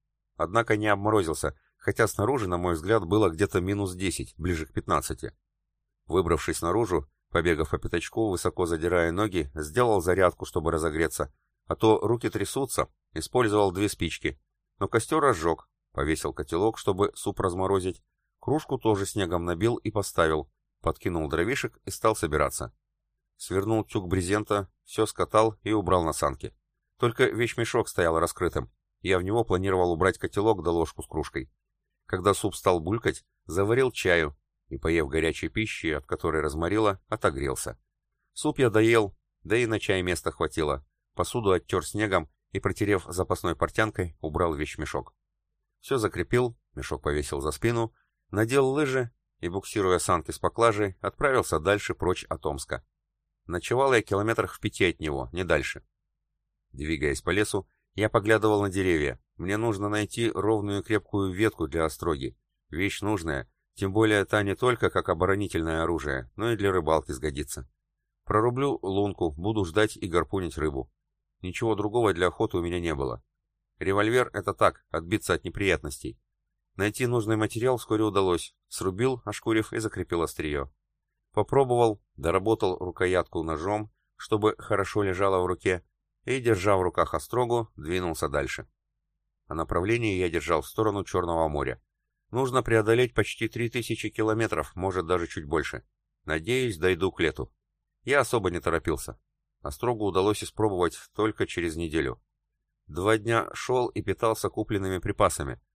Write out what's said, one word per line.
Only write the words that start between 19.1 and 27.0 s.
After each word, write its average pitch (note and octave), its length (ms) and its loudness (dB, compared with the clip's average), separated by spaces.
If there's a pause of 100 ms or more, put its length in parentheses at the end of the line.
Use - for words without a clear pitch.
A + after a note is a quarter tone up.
набил F2+ 320 0
и - 160 -6
поставил, D#2+ 580 0 (340)
подкинул E2 440 -2
дровишек G2+ 580 -2
и - 40 -8
стал A2+ 240 0
собираться. D2 580 -2 (640)
Свернул G#2 480 -2
тюк F#2+ 220 -4
брезента, F#2+ 640 0 (140)
всё G#2+ 220 -2
скатал G#2+ 560 2
и G#2 100 -2
убрал F2+ 320 2
на D#2 80 0
санки. C2+ 420 -4 (440)
Только A#2+ 260 2